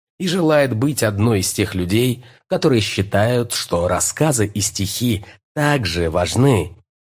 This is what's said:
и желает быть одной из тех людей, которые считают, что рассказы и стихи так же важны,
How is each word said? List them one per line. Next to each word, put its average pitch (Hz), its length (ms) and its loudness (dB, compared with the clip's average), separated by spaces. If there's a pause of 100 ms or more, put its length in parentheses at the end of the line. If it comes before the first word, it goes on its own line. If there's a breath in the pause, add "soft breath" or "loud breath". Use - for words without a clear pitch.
(200)
и 185 80 -4
желает 151 480 2
быть 127 280 -2
одной 107 360 2
из - 140 -2
тех 95 220 -2
людей, 110 500 0 (220 loud breath)
которые 151 340 2
считают, 107 720 0
что 87 340 -2
рассказы 110 580 0
и 104 160 -4
стихи 101 640 -4 (280 loud breath)
так 147 320 0
же 85 240 -2
важны, 87 680 2 (280)